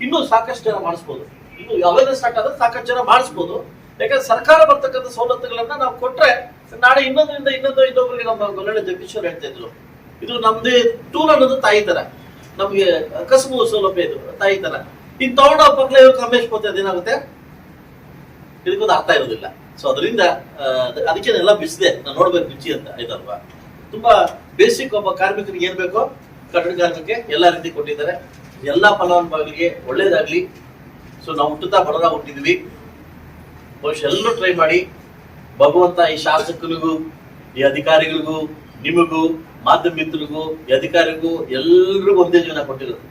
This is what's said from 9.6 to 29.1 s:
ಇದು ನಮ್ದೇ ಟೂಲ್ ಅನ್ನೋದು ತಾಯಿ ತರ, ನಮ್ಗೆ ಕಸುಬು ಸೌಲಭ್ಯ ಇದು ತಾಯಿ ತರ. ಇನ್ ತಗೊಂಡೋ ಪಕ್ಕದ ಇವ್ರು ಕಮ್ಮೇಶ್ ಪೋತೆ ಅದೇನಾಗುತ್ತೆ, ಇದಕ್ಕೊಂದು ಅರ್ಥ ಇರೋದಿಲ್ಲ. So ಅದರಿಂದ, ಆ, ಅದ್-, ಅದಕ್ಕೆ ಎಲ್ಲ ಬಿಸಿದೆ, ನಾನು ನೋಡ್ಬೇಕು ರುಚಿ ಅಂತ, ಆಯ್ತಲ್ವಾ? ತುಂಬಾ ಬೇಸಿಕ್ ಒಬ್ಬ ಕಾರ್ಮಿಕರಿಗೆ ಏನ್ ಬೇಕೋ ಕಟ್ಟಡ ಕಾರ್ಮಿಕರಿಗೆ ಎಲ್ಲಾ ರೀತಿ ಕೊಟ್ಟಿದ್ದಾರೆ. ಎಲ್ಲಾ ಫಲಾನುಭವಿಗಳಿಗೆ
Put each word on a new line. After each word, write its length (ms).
ಇದು 160
ನಮ್ದೇ 440
ಟೂಲ್ 460
ಅನ್ನೋದು 320
ತಾಯಿ 200
ತರ, 160
ನಮ್ಗೆ 280
ಕಸುಬು 400
ಸೌಲಭ್ಯ 360
ಇದು 360
ತಾಯಿ 200
ತರ. 180
ಇನ್ 160
ತಗೊಂಡೋ 380
ಪಕ್ಕದ 220
ಇವ್ರು 200
ಕಮ್ಮೇಶ್ 320
ಪೋತೆ 180
ಅದೇನಾಗುತ್ತೆ, 640
ಇದಕ್ಕೊಂದು 260
ಅರ್ಥ 160
ಇರೋದಿಲ್ಲ. 360
So 80
ಅದರಿಂದ, 320
ಆ, 40
ಅದ್-, 380
ಅದಕ್ಕೆ 300
ಎಲ್ಲ 240
ಬಿಸಿದೆ, 480
ನಾನು 160
ನೋಡ್ಬೇಕು 300
ರುಚಿ 240
ಅಂತ, 160
ಆಯ್ತಲ್ವಾ? 460
ತುಂಬಾ 200
ಬೇಸಿಕ್ 380
ಒಬ್ಬ 160
ಕಾರ್ಮಿಕರಿಗೆ 560
ಏನ್ 100
ಬೇಕೋ 300
ಕಟ್ಟಡ 260
ಕಾರ್ಮಿಕರಿಗೆ 540
ಎಲ್ಲಾ 160
ರೀತಿ 200
ಕೊಟ್ಟಿದ್ದಾರೆ. 540
ಎಲ್ಲಾ 240
ಫಲಾನುಭವಿಗಳಿಗೆ 960